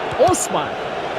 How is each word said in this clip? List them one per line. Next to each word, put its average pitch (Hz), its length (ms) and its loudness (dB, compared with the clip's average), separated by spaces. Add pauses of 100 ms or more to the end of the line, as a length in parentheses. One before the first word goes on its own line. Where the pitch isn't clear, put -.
(300)
Osman. 151 380 0 (520)